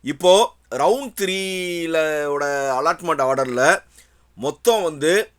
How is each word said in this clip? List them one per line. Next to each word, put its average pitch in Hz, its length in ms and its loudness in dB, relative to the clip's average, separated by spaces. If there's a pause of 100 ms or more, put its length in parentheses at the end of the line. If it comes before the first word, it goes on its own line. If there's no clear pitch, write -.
இப்போ 147 280 2 (440)
ரவுண்ட் 214 400 0
த்ரீல 185 800 -4 (300)
ஓட 143 180 -2 (280)
அலாட்மெண்ட் 160 520 0
ஆர்டர்ல 131 380 0 (760)
மொத்தம் 226 440 0
வந்து 156 300 -2 (260)